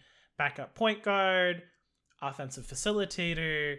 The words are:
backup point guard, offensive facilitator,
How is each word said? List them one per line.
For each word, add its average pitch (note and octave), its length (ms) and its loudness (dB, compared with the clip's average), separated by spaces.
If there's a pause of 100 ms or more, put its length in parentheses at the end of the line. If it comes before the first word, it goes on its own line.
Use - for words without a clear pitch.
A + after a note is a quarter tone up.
(380)
backup C#3+ 360 -2
point G#3+ 300 2
guard, F#3 580 4 (600)
offensive C3+ 440 -8
facilitator, D#3+ 1120 -2